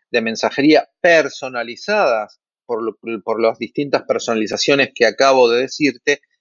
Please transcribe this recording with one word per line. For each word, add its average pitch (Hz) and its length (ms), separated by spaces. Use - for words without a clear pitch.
de 117 120
mensajería 120 680
personalizadas 131 1400
por 117 180
lo, 107 140
por 113 180
las 113 180
distintas 139 440
personalizaciones 113 920
que 120 120
acabo 131 440
de 120 120
decirte, 139 600